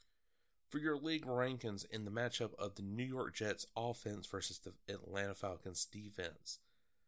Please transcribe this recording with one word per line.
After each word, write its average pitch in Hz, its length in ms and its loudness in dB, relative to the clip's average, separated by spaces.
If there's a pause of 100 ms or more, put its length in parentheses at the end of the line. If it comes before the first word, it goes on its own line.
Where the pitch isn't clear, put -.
(720)
For 143 80 0
your 151 180 4
league 151 300 2
rankings 123 640 4
in 110 140 -2
the 101 80 -2
matchup 117 440 2
of 101 200 -2
the 98 60 -4
New 104 200 0
York 131 320 -2
Jets 107 320 0 (100)
offense 113 520 -2
versus - 320 -2
the 90 120 -8 (160)
Atlanta 98 460 0
Falcons 92 500 0
defense, 98 760 -6 (480)